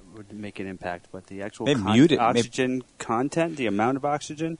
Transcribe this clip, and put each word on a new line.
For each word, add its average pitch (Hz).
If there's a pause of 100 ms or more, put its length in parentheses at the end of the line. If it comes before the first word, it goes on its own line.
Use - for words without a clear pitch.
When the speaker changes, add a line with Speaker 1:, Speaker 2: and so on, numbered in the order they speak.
(160)
Speaker 1:
would 104
make 104
an 98
impact, 90
but 92
the 98
actual 110
Speaker 2:
They 143
Speaker 1:
con-, 104
Speaker 2:
mute 147
it. 123
May- 120
Speaker 1:
oxygen 127 (160)
content, 147
the 127
amount 110
of 135
oxygen? 156